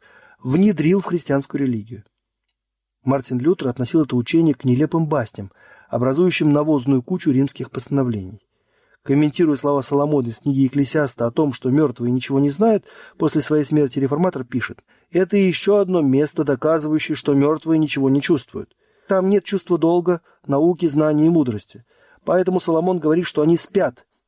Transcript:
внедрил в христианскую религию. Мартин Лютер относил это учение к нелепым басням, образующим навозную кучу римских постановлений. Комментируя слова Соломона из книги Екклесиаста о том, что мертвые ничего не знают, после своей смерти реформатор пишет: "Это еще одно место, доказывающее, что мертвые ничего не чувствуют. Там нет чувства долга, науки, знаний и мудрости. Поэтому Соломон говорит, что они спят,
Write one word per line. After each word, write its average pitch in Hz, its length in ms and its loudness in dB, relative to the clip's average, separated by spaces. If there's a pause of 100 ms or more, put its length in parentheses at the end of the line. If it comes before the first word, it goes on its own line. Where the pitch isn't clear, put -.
(420)
внедрил 170 600 2
в - 40 -8
христианскую 139 540 -4
религию. 113 460 -6 (1000)
Мартин 127 360 -2
Лютер 156 280 0
относил 127 360 0
это 123 120 -4
учение 156 400 2
к - 80 -12
нелепым 151 440 0
басням, 117 440 -6 (380)
образующим 151 600 0
навозную 143 540 2
кучу 175 280 -2
римских 135 400 -2
постановлений. 117 760 -6 (560)
Комментируя 147 540 2
слова 143 240 0
Соломона 143 460 0
из 113 100 -8
книги 135 220 -2
Екклесиаста 135 640 0
о 117 60 -2
том, 147 220 0
что 127 180 -4
мертвые 127 400 0
ничего 131 280 -2
не 143 120 2
знают, 208 340 0 (320)
после 156 240 0
своей 151 220 0
смерти 147 340 0
реформатор 143 460 -2
пишет: 120 400 -8 (260)
"Это 185 280 0
еще 196 400 2
одно 185 240 0
место, 143 420 0
доказывающее, 151 720 -2
что - 180 -2
мертвые 156 460 2
ничего 139 320 0
не 139 100 2
чувствуют. - 540 -4 (320)
Там 190 200 0
нет 196 160 2
чувства 180 360 -2
долга, 170 420 2 (240)
науки, 160 400 0
знаний 151 400 2
и 165 40 4
мудрости. 127 540 -2 (420)
Поэтому 185 340 0
Соломон 170 400 0
говорит, 160 260 0
что - 160 -4
они 165 160 4
спят, - 480 -4 (220)